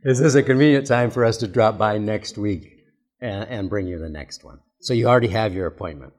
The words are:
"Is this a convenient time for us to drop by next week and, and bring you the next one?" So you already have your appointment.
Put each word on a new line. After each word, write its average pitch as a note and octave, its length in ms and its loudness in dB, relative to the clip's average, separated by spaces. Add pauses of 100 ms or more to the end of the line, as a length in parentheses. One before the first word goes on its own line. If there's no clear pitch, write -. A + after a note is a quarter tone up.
"Is C3 160 2
this D3 140 4
a D3 80 6
convenient C#3 440 4
time A#2+ 240 2
for B2 140 0
us A2+ 140 2
to G#2+ 100 -4
drop G#2+ 300 2
by G#2+ 200 0
next G#2 400 -6
week G2+ 460 -6 (360)
and, G2+ 280 -8
and G2 220 -8
bring G2 160 -4
you F2 120 -8
the D#2+ 100 -10
next - 360 -16
one?" A#1+ 140 -20 (220)
So C3 140 -4
you A#2 140 2
already A#2+ 200 4
have G#2+ 260 -2
your F#2 120 -4
appointment. D#2 520 -12